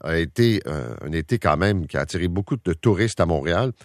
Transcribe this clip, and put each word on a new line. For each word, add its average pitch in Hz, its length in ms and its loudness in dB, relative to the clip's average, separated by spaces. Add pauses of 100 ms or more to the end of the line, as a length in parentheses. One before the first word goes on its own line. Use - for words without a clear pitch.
a 82 180 -2
été, 110 480 2
euh, 64 360 -6
un 76 100 -8
été 82 260 -2
quand 76 180 2
même 92 300 2
qui - 100 -8
a 69 40 -2
attiré 80 260 -2
beaucoup 95 300 -2
de 92 160 -2
touristes 107 480 0
à 87 60 4
Montréal, 85 460 0 (120)